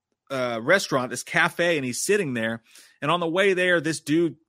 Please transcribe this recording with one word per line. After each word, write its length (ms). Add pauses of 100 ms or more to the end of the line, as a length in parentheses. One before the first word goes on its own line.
(300)
uh, 320
restaurant, 480
this 140
cafe, 540
and 80
he's 160
sitting 320
there. 300 (380)
And 100
on 80
the 80
way 260
there, 280
this 180
dude 380 (120)